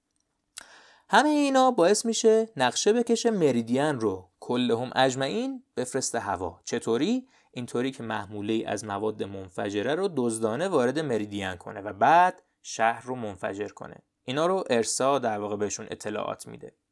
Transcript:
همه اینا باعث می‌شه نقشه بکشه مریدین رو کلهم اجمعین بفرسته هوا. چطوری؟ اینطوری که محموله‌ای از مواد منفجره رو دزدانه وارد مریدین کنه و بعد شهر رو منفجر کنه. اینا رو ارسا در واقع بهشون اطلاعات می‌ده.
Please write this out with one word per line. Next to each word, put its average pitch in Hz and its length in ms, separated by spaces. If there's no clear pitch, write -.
همه 262 200
اینا 269 420
باعث 208 340
می‌شه 220 500
نقشه 131 380
بکشه 233 380
مریدین 135 680
رو 95 300
کلهم 123 560
اجمعین 151 680
بفرسته 127 420
هوا. 92 440
چطوری؟ 139 640
اینطوری 123 400
که 131 120
محموله‌ای 107 600
از 104 200
مواد 104 380
منفجره 101 720
رو 196 200
دزدانه 117 520
وارد 135 320
مریدین 104 560
کنه 101 260
و 104 120
بعد 160 480
شهر 117 440
رو 127 100
منفجر 104 520
کنه. - 280
اینا 143 220
رو 185 240
ارسا 127 500
در 110 200
واقع 104 160
بهشون 104 360
اطلاعات - 560
می‌ده. - 280